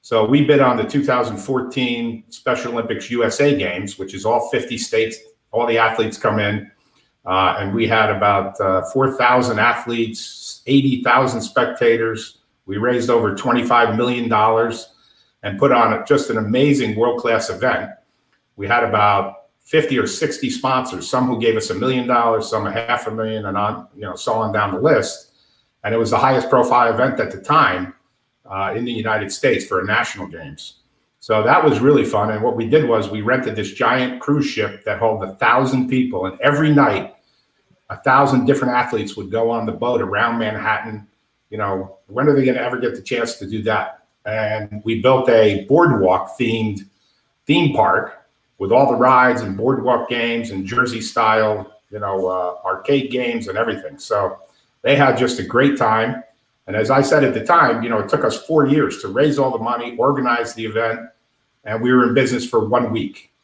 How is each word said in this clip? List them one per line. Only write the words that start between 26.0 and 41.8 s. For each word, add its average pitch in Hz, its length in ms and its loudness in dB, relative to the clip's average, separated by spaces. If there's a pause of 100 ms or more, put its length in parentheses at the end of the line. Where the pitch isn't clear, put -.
the 123 60 2
highest 127 320 2
profile 120 440 4
event 127 260 0
at - 120 -2
the - 100 -12
time, - 520 0 (520)
uh, 98 300 -6
in 117 100 -4
the 120 60 -6
United 107 400 -4
States 107 340 0
for 92 160 -2
a 92 40 -6
national 101 420 -4
games. 143 500 -16 (420)
So 107 240 0
that 123 200 4
was 147 160 4
really 135 260 4
fun. 107 260 0
And 107 120 -4
what 117 120 0
we 113 120 -4
did 139 200 4
was 107 220 0
we 107 120 -6
rented 120 340 -2
this 104 180 -6
giant 127 480 0
cruise 143 240 2
ship - 400 -4
that 98 140 -4
held 110 240 0
a 101 120 -10
thousand 127 520 2
people. 123 380 -2
And - 160 -8
every 147 300 2
night, 110 440 2 (760)
a 104 80 -12
thousand 131 480 2
different 131 280 2
athletes 107 440 -2
would 95 140 -10
go 113 180 0
on 113 160 -2
the 113 60 -4
boat 120 300 -2
around 113 380 0
Manhattan. 107 680 -4 (420)
You 110 80 -12
know, 95 400 -6 (100)